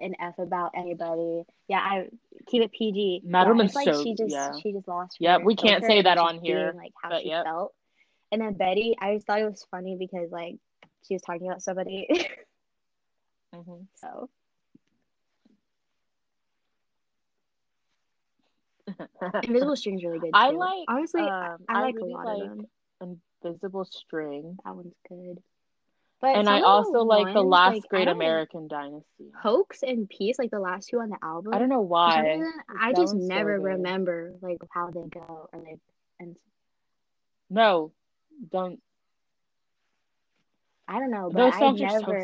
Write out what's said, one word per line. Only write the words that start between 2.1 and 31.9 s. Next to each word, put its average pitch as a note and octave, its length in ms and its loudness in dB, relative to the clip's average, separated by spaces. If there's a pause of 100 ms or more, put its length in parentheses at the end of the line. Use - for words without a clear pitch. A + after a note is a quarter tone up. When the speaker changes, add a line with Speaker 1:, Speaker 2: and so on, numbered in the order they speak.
Speaker 1:
keep A#3+ 160 2
it G#3+ 100 0
P A3 200 -2
G. F#3+ 320 0
Speaker 2:
Mad F3+ 200 6
Speaker 1:
Yeah, F#3+ 40 6
Speaker 2:
Woman's A3+ 220 6
Speaker 1:
it's - 60 -6
like C#4 180 -2
Speaker 2:
so, D3 100 0
Speaker 1:
she A3+ 100 -4
just, G#3+ 180 -4
Speaker 2:
yeah. C#3 200 -4 (100)
Speaker 1:
she G#3+ 100 -4
just G3 140 -10
lost F3+ 320 -10
Speaker 2:
Yeah, F3 200 6
Speaker 1:
her F3 60 -4
Speaker 2:
we G#3+ 120 4
can't G3+ 260 4
Speaker 1:
filter A#3 40 -2
Speaker 2:
say A3 120 6
Speaker 1:
and F#3 80 6
Speaker 2:
that F3 120 8
Speaker 1:
she's E3+ 100 6
Speaker 2:
on E3 100 -6
here, E3 340 -2
Speaker 1:
being, F3 100 -16
like, E3+ 100 -20 (100)
how F3 80 -8
Speaker 2:
but E3 120 -4
Speaker 1:
she - 80 -8
Speaker 2:
yep. D#3+ 140 -2
Speaker 1:
felt. E3 300 -6 (560)
And G#3+ 100 -2
then G#3+ 140 -4
Betty, G3 460 0
I G3+ 140 0
just G#3 120 -6
thought G#3+ 140 0
it A3 40 0
was G#3 260 -8
funny F#3 280 -10
because, F3+ 320 -8
like, F3 260 -10 (520)
she G3 60 -4
was F3+ 80 -6
talking F3 260 -8
about F#3 140 -8
somebody. F#3 460 -6
<laughs> F4 100 2 (1400)
Speaker 2:
Mm-hmm. F3 300 -20 (100)
Speaker 1:
So. - 340 -16 (4000)
Speaker 2:
<laughs> F#3 560 -8
Speaker 1:
Invisible C4 340 2
String's F#3+ 280 -6
really E3+ 140 -4
good, E3 160 -6
Speaker 2:
I A#3 160 6
Speaker 1:
too. D#4+ 80 -2
Speaker 2:
like, F#4 300 -4
Speaker 1:
Honestly, D#4 340 -2
I, F#3 320 -4
Speaker 2:
um, E3 40 -16 (100)
Speaker 1:
I - 100 0
Speaker 2:
I G#3 40 2
Speaker 1:
like C4 120 -2
a - 40 -10
Speaker 2:
really G#3 140 -6
Speaker 1:
lot - 140 -10
Speaker 2:
like G3+ 240 -6
Speaker 1:
of G#3+ 160 -14 (340)
them. F3+ 180 -14 (240)
Speaker 2:
Invisible F#3+ 440 -8
String. D#3 800 -10
Speaker 1:
That F#3+ 120 -12
one's F3 180 -18 (140)
good. F3+ 300 -16 (840)
But C4 160 4
Speaker 2:
And G#3 100 4
Speaker 1:
some G3+ 80 8
Speaker 2:
I - 40 6
Speaker 1:
of - 40 2
the - 60 6
Speaker 2:
also G4+ 320 6
like A3 340 6
The G#3 80 6
Speaker 1:
ones, F#3 80 2
Speaker 2:
Last F#3 240 8
Speaker 1:
like, G#3+ 160 -6
Speaker 2:
Great F#3+ 120 2
Speaker 1:
I - 40 2
don't F3 100 2
Speaker 2:
American D#3+ 520 -2
Dynasty. D3 600 -12 (100)
Speaker 1:
Hoax B3 420 0
and A#3+ 260 -4
Peace, G#3 300 -4
like, A#3+ 120 -2
the G#3 100 -4
last F#3 280 -6
two A#3 120 -2
on A3+ 100 -8
the G3+ 120 -10
album, F3 320 -6
Speaker 2:
I - 40 2
don't B3 100 2
know C4 140 2
Speaker 1:
for F#3+ 40 -2
some - 40 -4